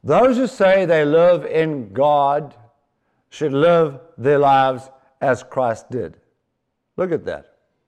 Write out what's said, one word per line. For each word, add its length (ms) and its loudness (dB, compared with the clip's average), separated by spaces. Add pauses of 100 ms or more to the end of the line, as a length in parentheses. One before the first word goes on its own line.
"Those 340 2
who 100 -2
say 380 0
they 180 2
live 420 2
in 460 -4
God 640 0 (720)
should 240 -6
live 460 2 (180)
their 220 0
lives 500 0 (300)
as 240 -2
Christ 480 -6
did." 280 -10 (800)
Look 140 -4
at 140 -6
that. 320 -12 (300)